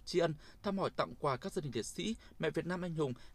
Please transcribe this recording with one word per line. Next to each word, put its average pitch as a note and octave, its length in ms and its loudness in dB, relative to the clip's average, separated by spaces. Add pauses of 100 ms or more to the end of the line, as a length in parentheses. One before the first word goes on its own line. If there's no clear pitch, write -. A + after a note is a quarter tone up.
tri - 140 0
ân, E3 160 6 (280)
thăm G3 160 0
hỏi, D#3+ 180 2
tặng - 220 0
quà C#3 180 2
các F#3+ 160 -4
gia F#3+ 80 -2
đình C#3+ 140 -2
liệt A2 120 0
sĩ, G#3 300 -2 (220)
mẹ D#3+ 120 2
Việt D#3 160 0
Nam F3+ 160 0
anh F3 120 -2
hùng, D3+ 180 2 (220)